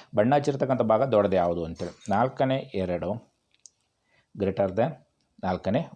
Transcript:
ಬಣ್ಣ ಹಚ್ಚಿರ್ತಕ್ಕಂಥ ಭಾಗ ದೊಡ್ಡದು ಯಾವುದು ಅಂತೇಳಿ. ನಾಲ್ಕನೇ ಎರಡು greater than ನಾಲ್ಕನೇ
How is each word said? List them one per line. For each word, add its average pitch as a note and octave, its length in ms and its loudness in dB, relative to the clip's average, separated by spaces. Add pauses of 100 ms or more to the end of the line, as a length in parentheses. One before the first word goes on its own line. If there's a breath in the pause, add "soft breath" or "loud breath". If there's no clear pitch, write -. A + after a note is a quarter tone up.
(160 loud breath)
ಬಣ್ಣ A#2+ 200 4
ಹಚ್ಚಿರ್ತಕ್ಕಂಥ C3+ 460 0
ಭಾಗ A2 220 4
ದೊಡ್ಡದು G2+ 320 2
ಯಾವುದು E2+ 300 0
ಅಂತೇಳಿ. E2+ 440 -10
ನಾಲ್ಕನೇ C3 680 0
ಎರಡು F2+ 600 -4 (1040)
greater G2 280 0
than A2 220 0 (540)
ನಾಲ್ಕನೇ F#2+ 420 -2 (100)